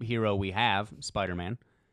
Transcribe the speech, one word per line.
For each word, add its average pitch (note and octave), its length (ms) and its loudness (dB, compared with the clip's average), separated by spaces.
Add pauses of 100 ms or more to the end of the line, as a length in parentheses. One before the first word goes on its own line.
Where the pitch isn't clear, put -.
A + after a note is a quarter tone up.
hero A2+ 340 2
we G2 160 0
have, G#2+ 480 2
Spider-Man. F#2 580 -2 (360)